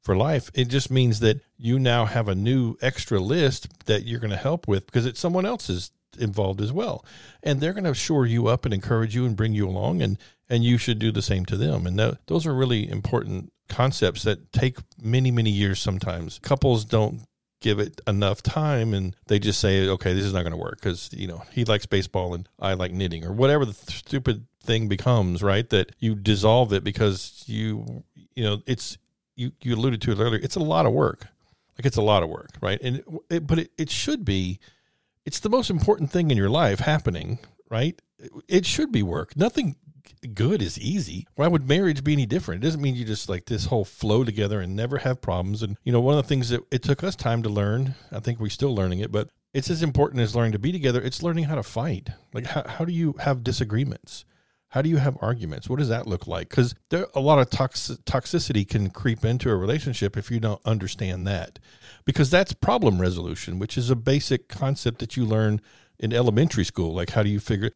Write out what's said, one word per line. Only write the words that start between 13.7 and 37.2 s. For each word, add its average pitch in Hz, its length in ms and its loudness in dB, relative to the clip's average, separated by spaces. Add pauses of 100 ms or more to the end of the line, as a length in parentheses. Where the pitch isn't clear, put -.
that 104 300 -2
take 127 240 2 (240)
many, 127 300 2
many 113 200 2
years 98 280 0
sometimes. 90 600 -4
Couples 127 460 2
don't 110 380 0 (380)
give 107 160 2
it 101 300 -4
enough 101 340 0
time, 131 520 0
and 95 240 -4 (100)
they 104 100 4
just 104 220 0
say, 95 260 4
"Okay, 95 280 0
this 98 100 0
is 98 80 -2
not 92 120 0
gonna 82 120 -4
work - 240 -8
'cause, 87 320 -6
you 92 160 -8
know, 85 240 -12
he 120 140 0
likes 107 200 0
baseball 92 480 0
and 85 140 -8 (100)
I 95 160 -2
like 92 200 -4
knitting," 85 320 -4
or 90 80 -6
whatever 139 320 4
the 104 80 -8
th-, - 240 -14
stupid - 500 -2 (160)
thing 113 240 0
becomes, 98 560 2
right? 101 260 2
That 95 300 2
you 110 160 0
dissolve 107 560 4
it 98 140 0
because 101 640 -2
you, 110 580 -6 (280)
you 123 120 -4
know, 104 200 0
it's, - 320 -4 (380)
you, 123 160 -6 (100)
you 120 140 0
alluded 117 280 0
to 120 80 0
it 101 80 0
earlier. 113 220 2
It's - 140 -6
a 185 60 -2
lot 160 240 2
of 113 80 4
work. - 340 0 (500)
Like, 120 80 -8
it's 123 120 2
a 117 40 2
lot 104 220 6
of 80 60 -4
work, - 220 -14 (100)
right? 98 200 -2
And 127 160 -4
it, - 80 -12 (240)
it, 165 180 -2
but 160 120 2
it, - 180 -6
it 156 120 -4
should 269 360 -4
be, 92 340 0 (680)
it's - 140 -6
the 214 100 -2
most 247 200 2
important 175 420 2
thing 165 200 2
in 117 60 6
your 98 120 4
life 120 300 2
happening, 113 600 -2 (300)